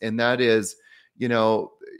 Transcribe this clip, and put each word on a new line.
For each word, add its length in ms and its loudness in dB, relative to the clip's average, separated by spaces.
and 180 -4
that 200 0
is, 360 2
you 100 -6
know, 460 0